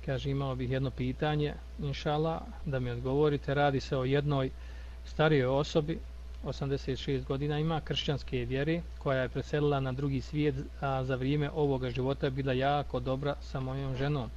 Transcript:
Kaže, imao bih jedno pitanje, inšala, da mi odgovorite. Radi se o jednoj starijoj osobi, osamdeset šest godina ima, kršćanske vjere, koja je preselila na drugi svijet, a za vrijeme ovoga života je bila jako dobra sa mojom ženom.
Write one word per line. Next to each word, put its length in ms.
Kaže, 240
imao 240
bih 160
jedno 200
pitanje, 640
inšala, 640
da 140
mi 120
odgovorite. 640
Radi 260
se 160
o 80
jednoj 460
starijoj 420
osobi, 520
osamdeset 540
šest 280
godina 320
ima, 220
kršćanske 640
vjere, 380
koja 240
je 60
preselila 520
na 120
drugi 280
svijet, 340
a 240
za 120
vrijeme 340
ovoga 400
života 360
je 40
bila 220
jako 480
dobra 400
sa 200
mojom 360
ženom. 400